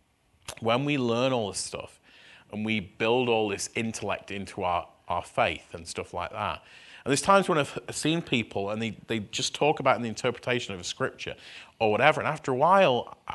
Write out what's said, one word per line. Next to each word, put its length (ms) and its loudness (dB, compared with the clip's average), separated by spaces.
when 240 2
we 140 0
learn 340 2
all 180 -2
this 100 -8
stuff 380 -12
and 100 -6
we 180 0
build 500 2
all 180 2
this 260 -4
intellect 560 -4
into 340 -8
our, 220 0
our 140 -2
faith 500 -2
and 160 -12
stuff 240 -8
like 200 -8
that, 300 -6
and 40 0
there's 120 2
times 260 6
when 80 2
I've 220 -2
seen 300 0
people 480 -2
and 140 -4
they, 240 -6
they 140 -2
just 340 -6
talk 260 2
about 160 4
in 60 -4
the 80 -2
interpretation 640 -4
of 60 -10
a 40 -12
scripture 520 -6
or 120 4
whatever, 300 6
and 80 -2
after 240 -2
a 40 0
while, 600 4